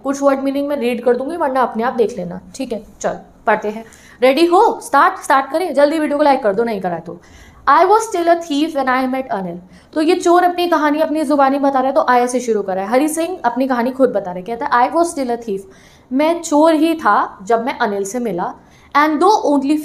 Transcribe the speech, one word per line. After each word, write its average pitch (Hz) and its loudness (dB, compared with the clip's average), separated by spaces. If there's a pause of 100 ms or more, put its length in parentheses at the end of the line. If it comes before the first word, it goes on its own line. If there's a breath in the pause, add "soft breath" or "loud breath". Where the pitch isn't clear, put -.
कुछ 277 -4
word 269 2
meaning 277 -4
मैं 294 -4
read 240 -4
कर 240 2
दूंगी 277 -6
वरना 269 0
अपने 226 -2
आप 254 -2
देख 233 -2
लेना। 180 -10 (140)
ठीक 254 -8
है, 208 -8 (180)
चलो 180 -4 (320)
पढ़ते 214 0
हैं। 220 -10 (380 loud breath)
Ready 277 4
हो? 403 4
Start, 349 2
start 269 0
करें, 320 -4
जल्दी 294 2
video 285 -2
को 302 2
like 262 2
कर 196 0
दो, 233 0
नहीं 220 -4
करा 175 -6
तो। 165 -14 (500 loud breath)
"I 320 6
was 415 4
still 349 -4
a 339 4
thief 311 -2
when 269 -4
I 262 -2
met 262 -6
Anil।" 180 -6 (340 loud breath)
तो 302 -2
ये 320 2
चोर 349 4
अपनी 349 0
कहानी 302 0
अपनी 311 -2
ज़ुबानी 277 2
बता 269 0
रहा 254 0
है, 269 -4
तो 302 2
I 247 4
से 247 -2
शुरू 220 -2
कर 190 -4
रहा 190 -4
है। 202 -8
हरी 269 2
सिंह 330 -4
अपनी 247 -2
कहानी 247 -2
खुद 254 0
बता 185 -4
रहे, 180 -10
कहता 233 -8
है, 254 4
"I 302 -2
was 339 2
still 240 -4
a 233 -14
thief", 196 -6 (520 loud breath)
मैं 320 0
चोर 320 4
ही 320 2
था 233 0
जब 226 0
मैं 269 -6
Anil 202 -2
से 247 -6
मिला। 220 -6 (420 soft breath)
"And 302 2
though 370 2
only 277 0